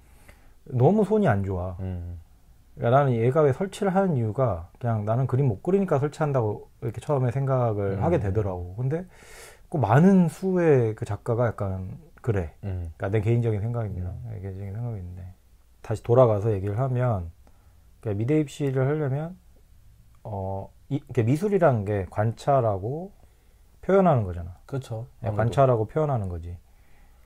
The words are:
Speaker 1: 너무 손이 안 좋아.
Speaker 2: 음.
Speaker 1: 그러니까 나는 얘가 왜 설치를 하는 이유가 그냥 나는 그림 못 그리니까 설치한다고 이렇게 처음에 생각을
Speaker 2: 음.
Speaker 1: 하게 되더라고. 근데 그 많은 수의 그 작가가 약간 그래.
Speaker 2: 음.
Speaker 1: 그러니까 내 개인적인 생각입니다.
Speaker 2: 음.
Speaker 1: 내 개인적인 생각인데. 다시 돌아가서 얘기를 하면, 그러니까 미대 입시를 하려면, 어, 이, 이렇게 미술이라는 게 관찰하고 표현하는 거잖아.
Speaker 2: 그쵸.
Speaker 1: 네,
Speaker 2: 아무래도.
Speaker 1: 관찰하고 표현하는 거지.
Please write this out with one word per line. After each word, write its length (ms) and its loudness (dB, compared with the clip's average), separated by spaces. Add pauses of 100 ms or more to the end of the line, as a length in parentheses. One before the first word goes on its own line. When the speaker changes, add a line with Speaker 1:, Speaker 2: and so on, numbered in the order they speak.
(640)
Speaker 1:
너무 400 4
손이 220 2
안 160 2
좋아. 360 -4
Speaker 2:
음. 400 -8 (560)
Speaker 1:
그러니까 220 2
나는 160 2
얘가 280 2
왜 120 4
설치를 400 -4
하는 240 2
이유가 520 -2 (100)
그냥 260 -2
나는 220 0
그림 200 2
못 140 -2
그리니까 380 2
설치한다고 720 -2 (120)
이렇게 200 -8
처음에 300 0
생각을 680 0
Speaker 2:
음. 60 -2
Speaker 1:
하게 160 2
되더라고. 580 -2
근데 280 -4 (640)
그 80 -6
많은 520 8
수의 680 2
그 100 -8
작가가 420 -2
약간 500 -6 (240)
그래. 320 -2 (100)
Speaker 2:
음. 340 -6
Speaker 1:
그러니까 120 -6
내 120 0
개인적인 400 2
생각입니다. 480 -4
Speaker 2:
음. 220 -12
Speaker 1:
내 100 -10
개인적인 320 -10
생각인데. 600 -10 (480)
다시 220 -8
돌아가서 480 4
얘기를 280 -4
하면, 520 -2 (680)
그러니까 180 -4
미대 220 0
입시를 460 -2
하려면, 500 -4 (880)
어, 460 -8 (200)
이, 60 -4 (100)
이렇게 180 0
미술이라는 600 2
게 240 -2
관찰하고 1040 -2 (680)
표현하는 440 4
거잖아. 400 -10
Speaker 2:
그쵸. 420 -10 (140)
Speaker 1:
네, 80 -4
Speaker 2:
아무래도. 80 -4
Speaker 1:
관찰하고 500 4
표현하는 420 -2
거지. 280 -10 (680)